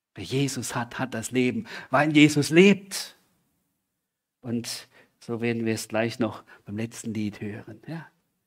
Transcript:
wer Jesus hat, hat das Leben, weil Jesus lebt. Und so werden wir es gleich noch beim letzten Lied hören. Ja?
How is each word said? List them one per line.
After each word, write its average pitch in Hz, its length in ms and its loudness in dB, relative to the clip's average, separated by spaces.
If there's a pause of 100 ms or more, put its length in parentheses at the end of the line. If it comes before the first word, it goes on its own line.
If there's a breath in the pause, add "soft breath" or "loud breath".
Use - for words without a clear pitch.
(140)
wer 101 100 -12
Jesus 131 500 -4
hat, 120 240 -6
hat 131 140 -6
das 113 180 -6
Leben, 123 360 0 (240 loud breath)
weil 147 260 4
Jesus 147 320 6
lebt. 190 680 4 (1200)
Und 117 480 -6 (320 soft breath)
so 117 220 -6
werden 117 240 0
wir 110 80 2
es - 140 -6
gleich 113 300 -2
noch 110 240 -4 (220 soft breath)
beim 101 140 -8
letzten 113 340 -8
Lied 104 300 -6
hören. 110 440 -12
Ja? 156 200 -12 (400)